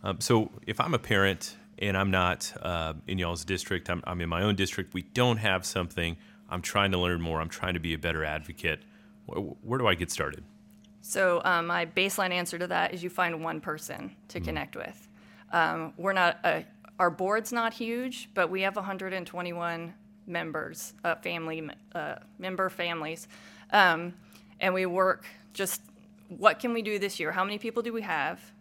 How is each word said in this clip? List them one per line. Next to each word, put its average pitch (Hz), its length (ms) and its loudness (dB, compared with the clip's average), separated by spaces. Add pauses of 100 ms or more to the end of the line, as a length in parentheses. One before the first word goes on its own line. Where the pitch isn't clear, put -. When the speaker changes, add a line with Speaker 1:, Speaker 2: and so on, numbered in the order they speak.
Speaker 1:
Um, 92 160 -2
so 113 320 4 (140)
if 107 140 -6
I'm 127 140 0
a 107 60 2
parent 98 580 2 (220)
and 98 180 0
I'm 98 140 4
not, 90 500 2
uh, 82 320 -2 (140)
in 95 100 -4
y'all's 85 260 -4
district, 92 460 -4
I'm, 90 160 -2
I'm 90 160 -4
in 82 80 -2
my 85 140 0
own 104 120 4
district, 92 380 -2
we 90 80 -4
don't 123 360 2
have 95 280 2
something, 87 500 -2 (340)
I'm 87 120 -4
trying 98 300 2
to 90 60 2
learn 87 240 2
more, 80 200 0
I'm 82 80 -4
trying 90 240 -4
to 85 80 -2
be 82 120 0
a 78 40 -2
better 80 260 0
advocate, 78 580 -4 (440)
wh-, - 400 -6
where 117 140 -2
do 120 80 4
I 92 80 6
get 85 160 -4
started? 71 320 -4 (580)
Speaker 2:
So, 185 420 2
um, 170 240 2
my 175 180 0
baseline 185 460 0
answer 175 260 -2
to 175 100 -4
that 180 260 0
is 175 100 -8
you 180 60 -4
find 170 340 -2
one 160 180 -4
person 156 540 -8 (140)
to - 100 -10
Speaker 1:
Mm-hmm. 170 60 -6
Speaker 2:
connect 151 300 -6
with. - 320 -12 (440)
Um, 160 460 2
we're 190 160 0
not 175 300 4
a, 160 220 2 (320)
our 180 140 6
board's 202 400 0
not 233 220 0
huge, 240 600 -4
but 180 160 2
we 185 120 0
have 196 160 0
a 202 40 -2
hundred 190 320 -4
and 180 140 -6
twenty-one 170 680 -4 (340)
members, 165 680 -6 (100)
uh, 170 120 2
family, 160 540 -6 (240)
uh, 151 220 -4 (240)
member 185 300 0
families, 165 580 -4 (440)
um, 175 420 6 (480)
and 185 120 4
we 185 140 2
work 185 380 4 (280)
just, - 280 -4 (480)
what 180 300 6
can 240 140 0
we 233 80 0
do 208 160 -2
this 196 220 -2
year? 160 140 -2
How 185 100 2
many 208 160 -2
people 226 240 -4
do 233 100 -4
we 226 80 -4
have? 170 380 -2 (220)